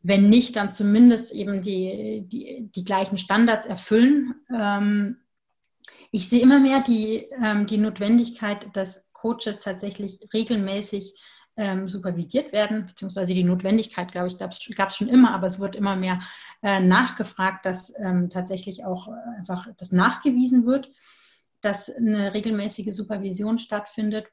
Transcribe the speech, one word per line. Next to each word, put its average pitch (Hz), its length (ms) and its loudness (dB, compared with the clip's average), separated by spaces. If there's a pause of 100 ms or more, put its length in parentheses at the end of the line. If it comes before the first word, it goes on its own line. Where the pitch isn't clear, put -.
Wenn 196 260 6
nicht, 240 280 6
dann 202 160 -4
zumindest 220 600 6
eben 196 300 -6
die, 202 640 -6
die, 226 480 -12
die 180 100 -8
gleichen 190 340 -2
Standards 220 480 2
erfüllen. 247 680 2 (180)
Ähm, 208 680 -2 (960)
ich 196 160 -6
sehe 240 140 4
immer 269 180 8
mehr 269 200 6
die, 220 480 -2 (140)
ähm, 208 240 0
die 208 120 0
Notwendigkeit, 214 960 0
dass 190 400 -8
Coaches 226 460 -6
tatsächlich 180 640 -10 (120)
regelmäßig, 202 840 -4 (420)
ähm, 190 320 -4
supervidiert 185 640 -4
werden, 208 340 -2
beziehungsweise 185 480 -6
die 185 80 2
Notwendigkeit, 185 720 0
glaube 180 160 -4
ich, 180 100 -10
gab's, 185 220 -12 (160)
gab's 196 200 -2
schon 214 120 -4
immer, 247 240 8
aber 185 160 -2
es 185 100 -6
wird 196 160 -6
immer 196 220 -2
mehr, 185 240 -2 (420)
äh, 202 160 0
nachgefragt, 190 880 2
dass, 180 320 -6
ähm, 180 320 -2
tatsächlich 185 540 -8
auch, 180 240 -8
äh, 233 300 -14
einfach 180 280 -10 (120)
das 180 120 -16
nachgewiesen 247 760 2
wird, 262 260 -2 (680)
dass 202 280 -4
eine 214 420 -2
regelmäßige 208 600 -6
Supervision 202 640 -6
stattfindet. 214 760 -6